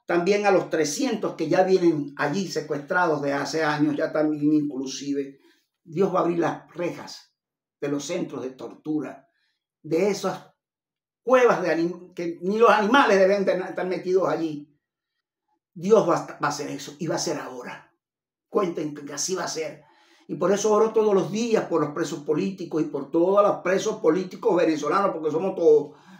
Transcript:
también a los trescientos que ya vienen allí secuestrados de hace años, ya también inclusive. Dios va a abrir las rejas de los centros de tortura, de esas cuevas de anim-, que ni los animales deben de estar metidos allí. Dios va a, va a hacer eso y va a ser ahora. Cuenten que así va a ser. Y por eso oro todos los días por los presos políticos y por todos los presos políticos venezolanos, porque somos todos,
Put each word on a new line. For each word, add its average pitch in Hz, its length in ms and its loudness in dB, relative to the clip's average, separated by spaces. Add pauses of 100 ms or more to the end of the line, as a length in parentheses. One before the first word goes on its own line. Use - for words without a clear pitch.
también 180 380 2
a 202 60 4
los 165 200 2
trescientos 180 640 -2
que 160 140 -4
ya 180 140 4
vienen 170 540 2
allí 156 320 -2
secuestrados 151 760 -2
de 143 100 -2
hace 143 300 -4
años, 147 340 0
ya 156 140 -2
también 151 420 0
inclusive. 139 840 -4 (460)
Dios 170 280 -2
va 180 60 0
a 165 40 2
abrir 170 180 0
las 147 340 -4
rejas 151 580 -10 (480)
de 143 80 -4
los 143 160 -4
centros 156 380 -6
de 127 80 -8
tortura, 135 800 -8 (540)
de 170 280 0
esas - 420 -6 (720)
cuevas 233 400 4
de 175 80 0
anim-, 170 420 -2
que 170 300 -8
ni 202 160 -2
los 226 120 8
animales 214 500 4
deben 196 240 4
de 185 80 2
estar 185 340 -4
metidos 180 420 0
allí. 156 480 -6 (1000)
Dios 180 340 4
va 160 80 2
a, 143 100 -6 (120)
va - 80 -2
a - 20 2
hacer - 220 -6
eso - 280 -12
y 170 80 -6
va 143 100 -2
a - 40 -4
ser 151 180 -4
ahora. 127 560 -14 (540)
Cuenten 170 460 -2
que 147 180 -14
así 180 240 -4
va 170 80 -4
a - 40 -6
ser. 151 360 -8 (440)
Y 180 60 -6
por 175 160 0
eso 208 220 2
oro 220 200 4
todos 214 220 4
los 160 160 2
días 214 360 0
por 165 140 0
los 147 100 -2
presos 160 300 -6
políticos 170 640 -2
y 147 40 -2
por 139 260 -8
todos 185 320 4
los 196 140 2
presos 190 420 -2
políticos 185 560 0
venezolanos, 165 560 0
porque 156 180 -4
somos 185 240 -2
todos, 151 420 4 (240)